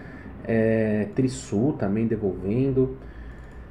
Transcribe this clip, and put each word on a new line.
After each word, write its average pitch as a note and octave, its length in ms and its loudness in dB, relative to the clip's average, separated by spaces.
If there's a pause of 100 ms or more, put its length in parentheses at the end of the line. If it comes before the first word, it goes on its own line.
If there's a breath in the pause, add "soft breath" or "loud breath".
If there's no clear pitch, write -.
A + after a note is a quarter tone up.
(440 loud breath)
É, A2 680 4
Trisul B2+ 600 2
também G#2+ 340 0
devolvendo. A2 920 0 (720 loud breath)